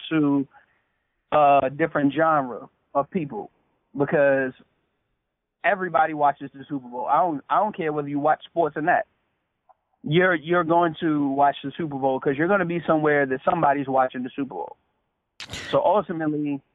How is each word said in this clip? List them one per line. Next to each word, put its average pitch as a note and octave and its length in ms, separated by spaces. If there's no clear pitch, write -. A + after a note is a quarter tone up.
to C#3+ 380
a C#3+ 460
different D3 380
genre C#3 540
of C#3 160
people C#3 400
because C#3 560
everybody E3 520
watches C#3+ 400
the C3+ 140
Super C3 200
Bowl. A#2+ 180
I C3 120
don't, E3 320
I D3+ 100
don't G#3 160
care D#3 160
whether D3 160
you C#3+ 100
watch D3+ 260
sports E3 320
or D3+ 60
not. D3+ 200
You're, F3+ 320
you're E3 300
going E3+ 360
to D3+ 300
watch C#3 320
the C3+ 140
Super D3+ 200
Bowl C3 240
'cause C#3+ 160
you're D#3+ 120
gonna G3 160
be E3+ 220
somewhere D3+ 400
that C3 220
somebody's C#3+ 400
watching C3 340
the B2+ 120
Super C3 200
Bowl. - 220
So D3 140
ultimately, D3+ 760